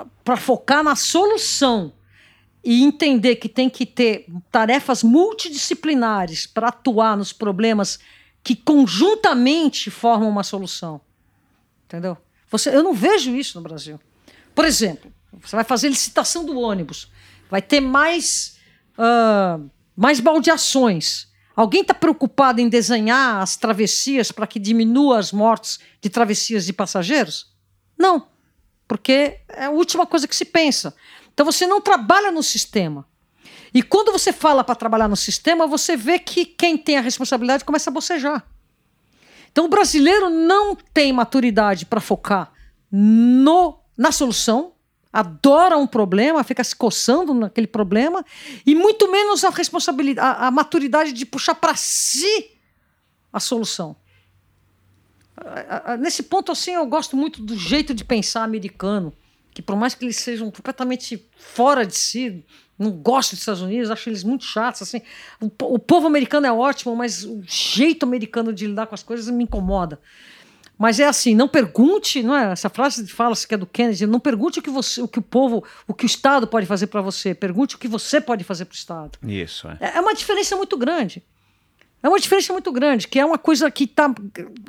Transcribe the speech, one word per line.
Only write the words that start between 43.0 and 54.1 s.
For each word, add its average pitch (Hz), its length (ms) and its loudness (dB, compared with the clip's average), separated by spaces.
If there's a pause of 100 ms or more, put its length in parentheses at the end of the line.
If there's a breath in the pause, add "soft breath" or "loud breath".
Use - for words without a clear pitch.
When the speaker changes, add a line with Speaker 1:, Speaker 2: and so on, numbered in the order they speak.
Speaker 1:
na 277 140 2
solução, 262 640 -2 (400)
adora 277 640 4
um 277 100 2
problema, 220 560 2
fica 254 200 -4
se - 120 -6
coçando 285 580 0
naquele 220 340 -2
problema, 226 560 -2 (420 loud breath)
e 285 80 6
muito 403 380 4
menos 403 320 2
a 381 60 4
responsabili-, 277 680 -2
a, 247 300 0
a 254 40 2
maturidade 302 600 0
de 240 140 -10
puxar - 300 -4
pra 320 200 -2
si - 760 -2 (800)
a 208 80 -6
solução. 190 560 -6 (1400)